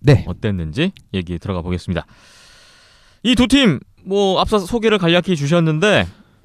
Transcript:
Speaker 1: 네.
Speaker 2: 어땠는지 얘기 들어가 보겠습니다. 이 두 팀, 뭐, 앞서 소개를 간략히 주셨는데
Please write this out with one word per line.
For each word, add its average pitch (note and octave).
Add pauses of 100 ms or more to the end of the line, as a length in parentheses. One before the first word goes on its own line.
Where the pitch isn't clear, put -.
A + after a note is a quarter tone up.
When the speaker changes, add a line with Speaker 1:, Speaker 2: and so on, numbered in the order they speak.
Speaker 1:
네. C3
Speaker 2:
어땠는지 F#2+ (220)
얘기 F2
들어가 F2+
보겠습니다. F2 (1120)
이 A#3+
두 A#3+
팀, B3 (240)
뭐, F#3+
앞서 G#3
소개를 G#3+
간략히 F3
주셨는데 D#3 (380)